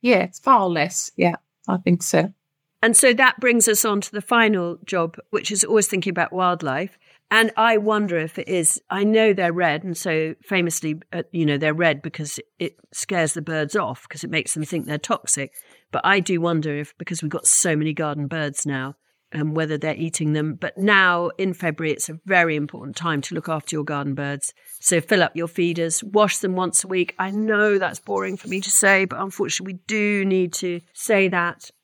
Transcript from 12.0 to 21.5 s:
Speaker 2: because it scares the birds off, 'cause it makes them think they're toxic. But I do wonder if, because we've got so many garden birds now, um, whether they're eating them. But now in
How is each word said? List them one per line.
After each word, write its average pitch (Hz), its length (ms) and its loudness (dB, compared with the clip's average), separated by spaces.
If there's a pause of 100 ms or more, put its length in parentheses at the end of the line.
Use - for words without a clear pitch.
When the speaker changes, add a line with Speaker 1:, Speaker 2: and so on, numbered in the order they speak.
Speaker 2:
because 151 360 -10 (200)
it 170 180 -6 (160)
scares 170 400 -2
the 175 80 -6
birds 156 340 -4
off, 127 320 -4
'cause - 160 -14
it 170 60 -8
makes - 240 -4
them 156 100 -4
think 151 220 -6
they're 151 140 -6
toxic. - 520 -4 (400)
But - 140 -4
I 196 140 4
do 180 200 0
wonder 160 380 0
if, 147 220 -10
because 160 240 -8
we've 147 80 -4
got - 160 -2
so - 280 2
many 151 180 0
garden 147 340 -4
birds 147 400 -6
now, 139 280 -6 (380)
um, 151 220 -2
whether 156 200 0
they're 151 200 -4
eating 160 380 -2
them. 156 200 0
But - 240 -8
now 185 640 4
in 190 160 -2